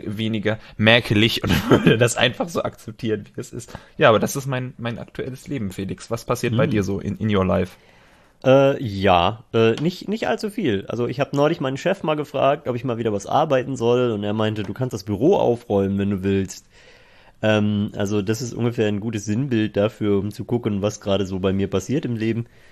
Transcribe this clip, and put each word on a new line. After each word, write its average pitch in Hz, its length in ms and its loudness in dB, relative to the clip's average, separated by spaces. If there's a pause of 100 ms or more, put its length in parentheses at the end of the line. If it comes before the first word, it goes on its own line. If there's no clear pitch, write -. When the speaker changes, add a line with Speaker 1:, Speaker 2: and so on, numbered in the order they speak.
Speaker 1:
weniger 107 520 -2 (200)
mäkelig 110 640 4
und - 60 0
<laughs> - 200 2
würde 156 280 6
das 117 180 2
einfach 117 320 0
so - 140 -4
akzeptieren, 107 720 -6
wie - 40 -10
es - 140 -12
ist. - 220 -14 (240)
Ja, 151 100 6
aber 107 100 6
das - 160 0
ist 135 120 -6
mein, 127 320 -6
mein 117 200 -6
aktuelles - 480 -12
Leben, 139 260 -6
Felix. - 380 -8
Was 113 140 -6
passiert 120 320 -2
bei 135 80 2
Speaker 2:
Hm. 143 60 -2
Speaker 1:
dir 107 140 0
so 98 160 -4
in, 95 180 -6
in 107 180 0
your 92 80 4
life? 92 320 0 (680)
Speaker 2:
Äh, 139 400 6
ja, 98 600 2 (100)
äh, 113 260 4
nicht, 170 280 -4
nicht 202 200 -4
allzu 214 220 -4
viel. 113 380 -2
Also 120 200 -2
ich 131 120 -6
hab 135 120 -2
neulich 147 260 2
meinen 135 200 -4
Chef 185 240 -2
mal 156 140 0
gefragt, 139 520 0
ob 120 80 -2
ich 117 80 -8
mal 117 140 -2
wieder 117 140 0
was 101 140 -4
arbeiten 135 500 0
soll 120 360 2
und 104 120 -4
er 104 100 -2
meinte, 107 280 0
„Du 101 120 -6
kannst 127 180 -4
das 110 120 -10
Büro 104 320 2
aufräumen, 101 640 0
wenn 98 120 0
du 95 120 -4
willst.“ 98 440 -2 (760)
Ähm, 104 540 2
also 104 240 0
das 113 220 -2
ist 117 100 -8
ungefähr 113 360 0
ein 104 120 -2
gutes 107 240 -6
Sinnbild 110 520 0
dafür, 101 420 0
um 101 140 -4
zu 101 120 -10
gucken, 110 380 -2
was 107 180 -2
gerade 98 260 0
so 92 120 -6
bei 95 160 2
mir 98 140 0
passiert - 360 -2
im 120 100 -4
Leben. 113 300 -2 (280)